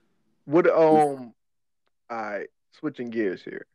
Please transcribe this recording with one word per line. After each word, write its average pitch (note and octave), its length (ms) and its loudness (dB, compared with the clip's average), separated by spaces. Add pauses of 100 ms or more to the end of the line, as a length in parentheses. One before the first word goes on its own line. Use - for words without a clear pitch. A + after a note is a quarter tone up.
(460)
What, E3+ 220 2
um, D3+ 680 2 (760)
all A#2 60 -10
right, G#2 320 -8 (240)
switching C3 380 -10
gears A2 320 -4
here. - 320 -14